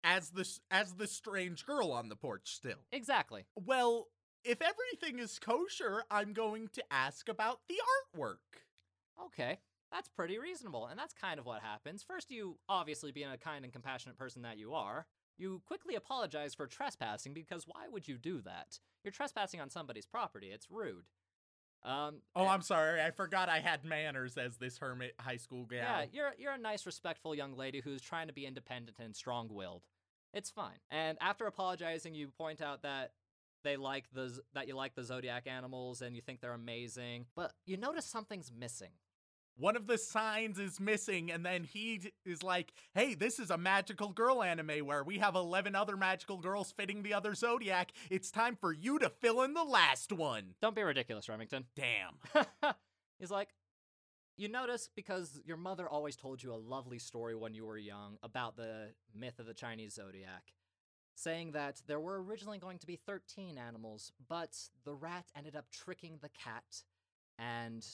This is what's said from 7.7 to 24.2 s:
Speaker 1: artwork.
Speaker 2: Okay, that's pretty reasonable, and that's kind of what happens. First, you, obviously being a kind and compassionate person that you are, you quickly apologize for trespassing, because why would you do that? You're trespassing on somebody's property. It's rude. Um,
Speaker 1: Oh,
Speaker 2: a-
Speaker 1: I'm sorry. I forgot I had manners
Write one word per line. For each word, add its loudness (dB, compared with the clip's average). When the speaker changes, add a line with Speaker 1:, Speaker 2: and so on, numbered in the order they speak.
Speaker 1:
artwork. -6
Speaker 2:
Okay, 0
that's -4
pretty -2
reasonable, -4
and -10
that's -6
kind -2
of -8
what -4
happens. -8
First, -8
you, -8
obviously 0
being -6
a -8
kind -6
and -12
compassionate -8
person -10
that -8
you -6
are, -2
you -6
quickly -6
apologize -2
for -6
trespassing, -4
because -8
why -10
would -8
you -6
do -2
that? -10
You're -6
trespassing -2
on -8
somebody's -8
property. -4
It's -14
rude. -6
Um, -4
Speaker 1:
Oh, 6
Speaker 2:
a- 8
Speaker 1:
I'm 8
sorry. 6
I 4
forgot 2
I 6
had 2
manners 0